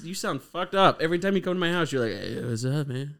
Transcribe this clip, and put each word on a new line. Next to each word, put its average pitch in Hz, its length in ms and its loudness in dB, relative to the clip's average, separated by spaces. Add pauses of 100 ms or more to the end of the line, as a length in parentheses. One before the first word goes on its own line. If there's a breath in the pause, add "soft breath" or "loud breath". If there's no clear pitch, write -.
you 165 100 -10
sound 180 280 -4
fucked 180 340 -8
up. 190 260 6
Every 165 180 0
time 196 160 0
you 190 60 4
come 185 120 -2
to 185 60 -2
my 170 120 0
house, 170 200 0
you're 135 140 0
like, 104 140 -2
Hey, 98 240 -6
what's 120 220 -2
up, 139 220 0
man? 139 320 -6